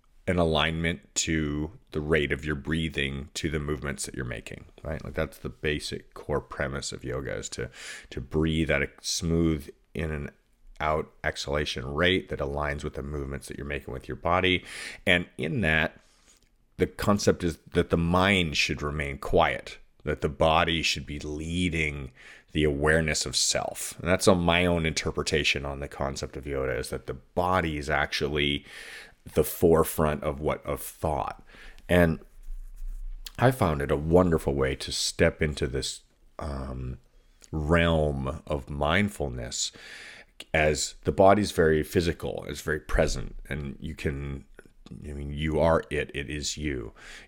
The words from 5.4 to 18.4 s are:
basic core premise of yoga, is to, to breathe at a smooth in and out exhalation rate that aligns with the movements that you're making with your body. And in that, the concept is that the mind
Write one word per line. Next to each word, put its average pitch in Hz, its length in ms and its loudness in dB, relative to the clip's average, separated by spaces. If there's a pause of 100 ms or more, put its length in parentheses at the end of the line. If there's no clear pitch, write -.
basic - 640 -6
core 69 260 -4
premise 69 520 -6
of - 120 -12
yoga, 62 320 -6
is - 140 -8
to, - 180 -8 (400)
to - 140 -10
breathe 80 480 2
at 71 120 2
a 71 60 -2 (140)
smooth 82 640 0 (240)
in 78 180 -4
and 73 200 -6 (500)
out 78 300 0 (120)
exhalation 73 640 -2
rate 85 440 2
that - 80 -4
aligns 73 440 -2
with 76 120 -6
the 76 80 -6
movements 69 460 -8
that - 100 -12
you're 71 80 -10
making 71 260 -6
with 67 160 -10
your - 80 -8
body. 90 480 2 (420)
And 87 200 4 (100)
in 120 240 -2
that, 80 400 2 (800)
the 92 80 2
concept - 580 2
is 82 140 -2 (160)
that - 160 2
the 82 80 2
mind 87 580 4